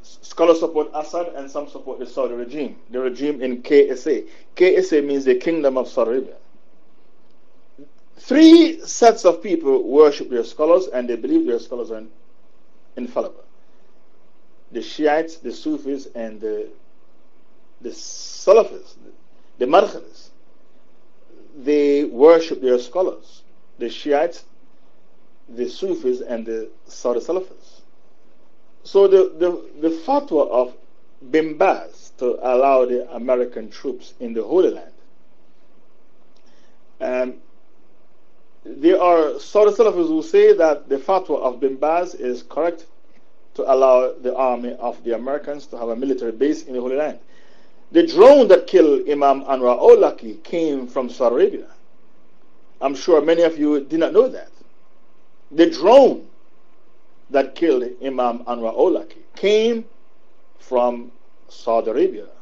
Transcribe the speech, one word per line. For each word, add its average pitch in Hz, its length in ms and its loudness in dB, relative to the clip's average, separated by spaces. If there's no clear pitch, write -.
S-, - 200 -16
scholars 165 380 2
support 151 340 -2
Assad 170 400 -6
and 139 160 -12
some 147 180 -8
support 127 300 -12
the 131 80 -10
Saudi 127 280 -4
regime, 123 420 -8
the 123 100 -6
regime 131 420 -4
in 123 200 -4
K 139 280 6
S 123 160 -4
A. 123 180 0
K 180 220 6
S 185 160 2
A 151 80 6
means 139 240 -2
the 127 100 6
Kingdom 143 420 2
of 127 120 -2
Saudi 113 220 0
Arabia. 127 260 -4
Three 320 600 8
sets - 440 4
of 165 180 4
people 160 400 2
worship 143 480 6
their 117 140 -2
scholars 165 440 2
and 123 200 -4
they 117 80 -2
believe 151 300 0
their 117 120 0
scholars 117 320 -8
are 110 80 -8
in-, 110 120 -14
infallible. 120 480 -8
The 117 100 -8
Shiites, 151 540 0
the 120 160 -10
Sufis, 139 600 -6
and 110 260 -10
the, 107 280 -6
the 117 100 -10
Salafis, - 1040 2
the 120 60 0
Madkhalis. - 640 0
They 143 460 2
worship 160 560 6
their 123 180 4
scholars. - 640 -6
The 117 100 -6
Shiites, 147 560 -2
the 123 200 -6
Sufis, 131 520 -2
and 117 240 -6
the 113 240 -6
Saudi 120 340 -2
Salafis. - 600 -8
So 196 240 6
the, 190 320 6
the, 165 500 -2
the 165 80 0
fatwa 262 540 0
of 123 240 0
Bin 156 260 0
Baz 123 640 -2
to 123 240 -2
allow 127 420 4
the 123 300 -4
American 120 560 -2
troops - 500 -10
in 117 140 -10
the 113 80 -4
Holy 147 280 2
Land, - 220 -12
um, 127 340 -4
there 160 360 4
are 165 380 4
Saudi 208 320 4
Salafis 185 380 4
who 160 140 0
say 208 300 8
that 160 360 4
the 139 80 0
fatwa 180 440 0
of 123 200 -2
Bin 135 160 0
Baz 170 380 0
is 123 280 -6
correct 165 420 -4
to - 80 -6
allow 127 400 6
the 123 240 -6
army 123 380 -2
of 120 300 -8
the 117 100 -2
Americans 143 540 -6
to 123 100 -12
have 117 100 -6
a 113 80 -4
military 120 360 -2
base 135 320 -2
in 127 100 -12
the 127 60 -4
Holy 127 160 -4
Land. 147 220 -4
The 165 140 6
drone 233 420 10
that - 180 8
killed 147 420 6
Imam 139 360 4
Anwar 127 340 2
Awlaki 156 640 6
came 143 460 -4
from 127 200 -4
Saudi 120 280 0
Arabia. - 300 -2
I'm 139 160 -2
sure 160 260 4
many 165 200 4
of 160 140 4
you 147 280 0
did 156 160 -2
not 165 120 0
know 175 160 6
that. 98 220 -10
The 165 180 6
drone 214 560 6
that 135 240 2
killed 135 300 2
Imam 123 360 -2
Anwar 120 360 -4
Awlaki 160 420 0
came 220 480 0
from 123 540 -2
Saudi 113 420 -2
Arabia. 117 360 -2